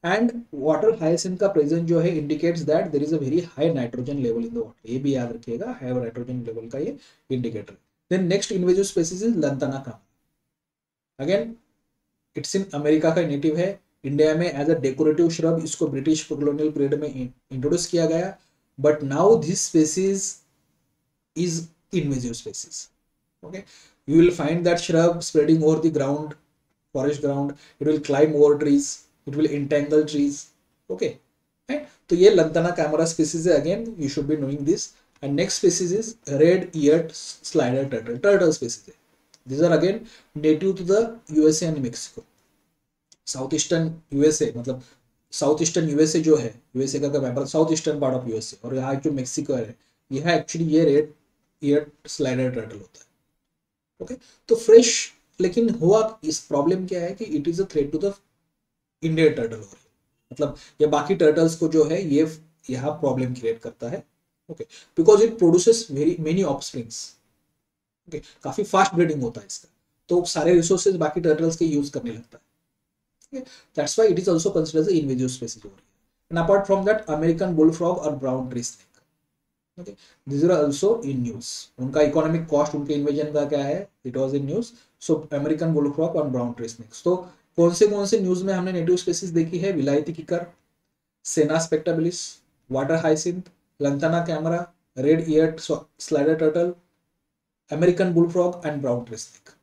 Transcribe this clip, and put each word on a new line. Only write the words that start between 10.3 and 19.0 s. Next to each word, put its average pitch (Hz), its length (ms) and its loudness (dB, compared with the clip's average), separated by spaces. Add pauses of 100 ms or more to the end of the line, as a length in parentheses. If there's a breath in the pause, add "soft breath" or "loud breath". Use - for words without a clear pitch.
Again, 190 260 0 (920)
it's - 220 -10
in 196 60 -2 (100)
अमेरिका 151 400 2
का 175 120 2
नेटिव 147 300 -2
है, 180 120 0 (360)
इंडिया 147 300 2
में 170 180 0
as 143 180 -2
a 165 120 4
decorative 151 540 2
shrub 165 280 0
इसको 156 300 -4
ब्रिटिश 151 300 0
कॉलोनियल 147 480 -2
पीरियड 143 280 0
में 147 80 -6
in-, 127 220 -10 (220)
इंट्रोड्यूस 147 340 -2
किया 165 200 0
गया, 175 300 -2 (420)
but 147 240 2 (100)